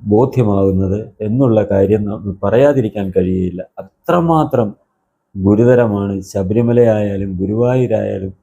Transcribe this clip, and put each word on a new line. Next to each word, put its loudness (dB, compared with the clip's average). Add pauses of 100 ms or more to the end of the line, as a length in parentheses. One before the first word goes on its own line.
ബോധ്യമാകുന്നത് 0 (220)
എന്നുള്ള 2
കാര്യം 2
ന-, -8
പറയാതിരിക്കാൻ 0
കഴിയുകയില്ല. -2 (160)
അത്രമാത്രം -2 (680)
ഗുരുതരമാണ് 2
ശബരിമലയായാലും 0
ഗുരുവായൂരായാലും -2 (120)